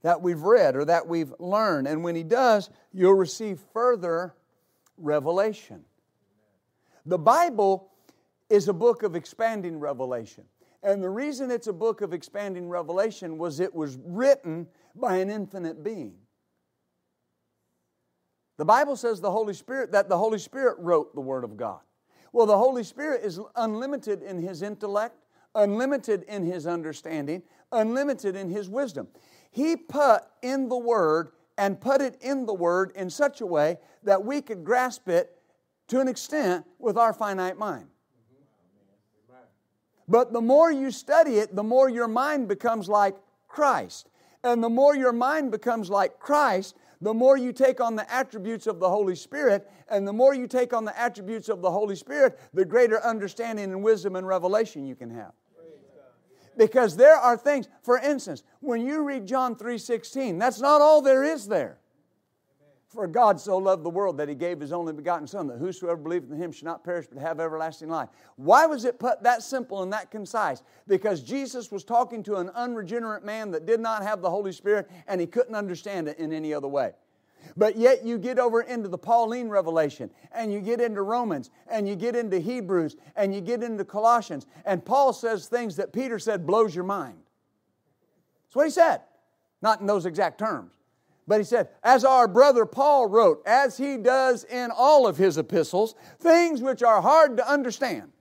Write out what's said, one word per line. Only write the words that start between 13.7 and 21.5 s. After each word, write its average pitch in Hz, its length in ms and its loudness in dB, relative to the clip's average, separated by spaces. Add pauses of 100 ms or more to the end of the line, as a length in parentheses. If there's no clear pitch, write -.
was 151 320 -8
written 175 600 0 (260)
by 208 240 -2
an 190 140 -2
infinite 180 520 -10
being. 151 300 -10 (2500)
The 151 80 -4
Bible 269 300 4
says 226 240 -4
the 190 120 -2
Holy 208 220 -2
Spirit, 247 380 -8
that 202 160 2
the 185 100 2
Holy 214 220 0
Spirit 247 400 -4
wrote 170 360 0
the 139 40 -8
Word 131 240 -6
of 107 140 -14